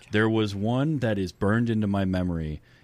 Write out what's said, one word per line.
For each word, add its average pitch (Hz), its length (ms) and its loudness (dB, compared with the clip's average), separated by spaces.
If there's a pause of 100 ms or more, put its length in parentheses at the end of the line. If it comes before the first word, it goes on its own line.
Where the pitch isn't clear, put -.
(100)
There 107 180 4
was 107 260 0
one 127 440 -2
that 113 200 0
is 92 120 -2
burned 113 400 2
into 107 160 0
my 98 180 0
memory, 87 560 -2 (240)